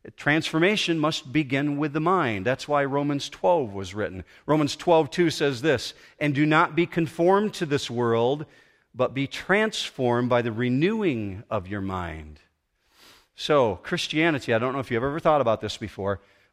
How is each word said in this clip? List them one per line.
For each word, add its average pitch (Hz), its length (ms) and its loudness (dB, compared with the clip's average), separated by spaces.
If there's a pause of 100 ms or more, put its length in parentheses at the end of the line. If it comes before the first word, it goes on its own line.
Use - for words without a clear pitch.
(160)
transformation 165 840 0
must 151 360 -2
begin 143 440 0
with 151 140 -2
the 156 80 -4
mind. 147 460 0
That's - 200 -2
why 143 200 2
Romans 143 420 -2
twelve 156 460 0
was 95 200 -8
written. 92 300 -6 (220)
Romans 147 320 0
twelve 160 340 4
two 175 200 2
says 139 300 -2
this, 139 320 0 (240)
"And 147 160 -2
do 147 120 2
not 151 320 4
be 170 80 2
conformed 185 720 2
to 175 100 -4
this 139 260 -2
world, 120 540 0 (500)
but 123 180 0
be 135 140 -2
transformed 127 1040 0
by 120 120 4
the 117 100 -2
renewing 123 1000 0
of 95 180 -4
your 101 140 -6
mind." 85 580 -8 (960)
So, 127 480 2
Christianity, 156 680 -2
I 110 60 2
don't 127 140 -2
know 139 60 -4
if 123 100 -8
you've 117 140 0
ever 143 160 -4
thought 151 220 4
about 110 180 2
this 104 160 -8
before, 98 460 -6 (320)